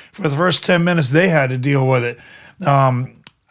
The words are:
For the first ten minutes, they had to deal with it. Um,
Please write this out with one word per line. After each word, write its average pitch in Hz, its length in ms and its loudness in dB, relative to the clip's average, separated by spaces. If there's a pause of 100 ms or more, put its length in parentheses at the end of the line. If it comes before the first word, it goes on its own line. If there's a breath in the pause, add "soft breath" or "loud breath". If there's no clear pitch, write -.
(100)
For - 120 -14
the 147 140 -4
first 175 280 -2
ten 175 180 2
minutes, 170 280 0
they 170 180 2
had 147 220 2
to 127 80 -4
deal 135 280 0
with 127 160 0
it. 120 160 -6 (480 loud breath)
Um, 131 500 0 (340)